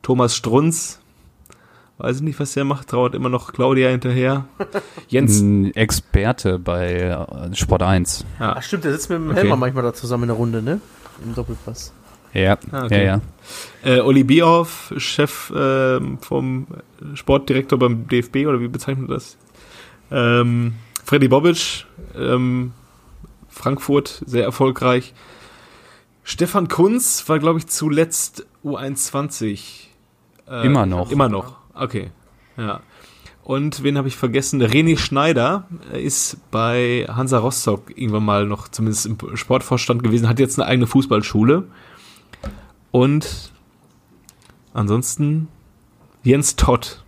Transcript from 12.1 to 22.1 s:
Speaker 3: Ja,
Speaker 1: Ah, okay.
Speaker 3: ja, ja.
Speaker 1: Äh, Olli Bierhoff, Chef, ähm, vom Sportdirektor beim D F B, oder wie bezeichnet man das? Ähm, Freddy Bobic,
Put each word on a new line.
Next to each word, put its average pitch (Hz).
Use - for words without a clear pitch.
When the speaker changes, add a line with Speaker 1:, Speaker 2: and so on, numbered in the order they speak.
Speaker 3:
Ja, 98
Speaker 1:
Ah, 135
okay. 101
Speaker 3:
ja, 98
ja. 127
Speaker 1:
Äh, 127
Olli 135
Bierhoff, 165
Chef, -
ähm, 135
vom 131
Sportdirektor 135
beim 120
D 123
F 120
B, 139
oder 131
wie 120
bezeichnet 131
man 135
das? -
Ähm, 120
Freddy 139
Bobic, 156